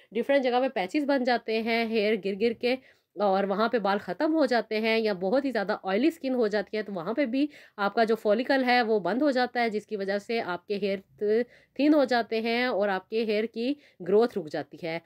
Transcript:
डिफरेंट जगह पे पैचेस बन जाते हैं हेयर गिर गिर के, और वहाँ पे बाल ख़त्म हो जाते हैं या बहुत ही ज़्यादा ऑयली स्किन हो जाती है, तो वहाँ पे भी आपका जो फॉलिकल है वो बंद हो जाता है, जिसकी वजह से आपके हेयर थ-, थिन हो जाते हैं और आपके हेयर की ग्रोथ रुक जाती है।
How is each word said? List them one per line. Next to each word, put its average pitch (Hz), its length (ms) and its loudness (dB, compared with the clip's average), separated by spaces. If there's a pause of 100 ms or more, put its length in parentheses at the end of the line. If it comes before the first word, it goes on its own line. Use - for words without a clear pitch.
(120)
डिफरेंट 262 300 2
जगह 247 180 0
पे 262 100 2
पैचेस 240 360 -2
बन 277 180 0
जाते 226 360 0
हैं 226 280 0
हेयर 220 300 2
गिर 190 180 -4
गिर 233 180 0
के, 247 220 -2 (400)
और 196 300 2
वहाँ 202 220 0
पे 240 120 0
बाल 202 200 0
ख़त्म 294 320 -2
हो 320 140 4
जाते 220 320 0
हैं 226 200 2
या 214 180 0
बहुत 190 280 0
ही 277 60 -4
ज़्यादा 208 240 -2 (100)
ऑयली 208 260 2
स्किन 269 240 -4
हो 240 140 2
जाती 202 280 -4
है, 214 60 -2
तो 208 100 -12
वहाँ 185 220 -6
पे 285 140 0
भी 269 200 0 (300)
आपका 202 260 2
जो 220 120 2
फॉलिकल 233 480 2
है 247 200 4
वो 220 180 2
बंद 196 200 -2
हो 302 100 4
जाता 247 280 -2
है, 233 100 0
जिसकी 208 260 -6
वजह 196 240 -2
से 233 200 -4
आपके 180 360 -6
हेयर 196 260 -4 (160)
थ-, 214 260 0 (340)
थिन 294 160 6
हो 294 120 4
जाते 226 360 0
हैं 233 260 0
और 208 220 0
आपके 220 340 -4
हेयर 214 240 0
की 240 280 -4 (260)
ग्रोथ 208 340 2
रुक 165 120 -6
जाती 147 340 -10
है। 165 240 -6